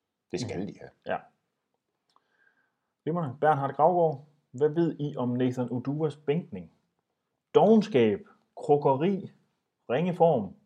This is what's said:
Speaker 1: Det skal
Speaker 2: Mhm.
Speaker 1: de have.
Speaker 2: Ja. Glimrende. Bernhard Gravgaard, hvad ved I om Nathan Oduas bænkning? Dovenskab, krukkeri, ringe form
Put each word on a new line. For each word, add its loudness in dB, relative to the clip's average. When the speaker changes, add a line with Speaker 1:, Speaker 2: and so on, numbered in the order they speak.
Speaker 1:
Det -6
skal -8
Speaker 2:
Mhm. -8
Speaker 1:
de -16
have. -20
Speaker 2:
Ja. -6
Glimrende. -4
Bernhard 0
Gravgaard, 2
hvad 0
ved 0
I -6
om -2
Nathan -2
Oduas -4
bænkning? -6
Dovenskab, 4
krukkeri, 0
ringe -2
form 2